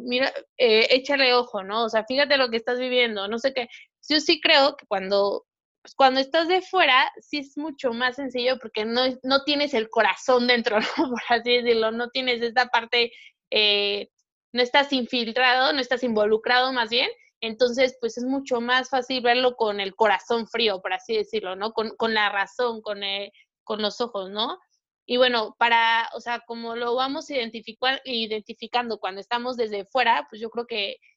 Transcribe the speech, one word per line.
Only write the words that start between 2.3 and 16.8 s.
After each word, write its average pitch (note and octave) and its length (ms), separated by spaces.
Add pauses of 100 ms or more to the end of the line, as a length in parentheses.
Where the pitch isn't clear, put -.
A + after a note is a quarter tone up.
lo B3+ 120
que A3+ 80
estás B3 220
viviendo", A#3+ 480
no A3+ 100
sé C4+ 160
qué. B3 140 (420)
Yo D4+ 100
sí D#4 220
creo D4 340
que - 120
cuando, G3 580 (380)
pues, - 120
cuando C4 240
estás D#4+ 280
de F#4 140
fuera, D4 500 (100)
sí - 180
es C#4 180
mucho C#4+ 360
más B3 220
sencillo B3+ 440
porque A3 260
no, A#3 160 (200)
no C4+ 220
tienes C#4+ 320
el A3 140
corazón A#3+ 580
dentro, A#3 320
<laughs> - 180
¿no? C#4+ 120
Por A#3 200
así A#3+ 320
decirlo, A3+ 300
no A#3+ 180
tienes B3+ 320
esta A#3+ 260
parte, A#3 440 (400)
eh, G3+ 580 (440)
no B3 100
estás C#4 300
infiltrado, B3+ 800
no C#4+ 60
estás B3 240
involucrado A#3 680
más A#3 160